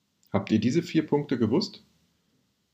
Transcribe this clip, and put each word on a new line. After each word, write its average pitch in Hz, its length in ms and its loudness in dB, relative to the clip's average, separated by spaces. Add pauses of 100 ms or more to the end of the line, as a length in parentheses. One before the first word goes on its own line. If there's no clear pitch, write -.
(320)
Habt - 200 -2
ihr 110 80 4
diese 156 240 0
vier 156 220 0
Punkte 143 340 -2
gewusst? 120 440 0 (920)